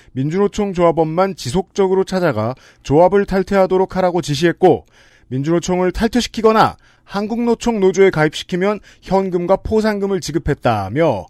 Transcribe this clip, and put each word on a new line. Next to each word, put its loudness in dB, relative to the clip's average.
민주노총 -2
조합원만 0
지속적으로 -2
찾아가 -2
조합을 4
탈퇴하도록 0
하라고 0
지시했고, 2
민주노총을 -2
탈퇴시키거나 0
한국노총 -4
노조에 4
가입시키면 -2
현금과 0
포상금을 -2
지급했다며 -2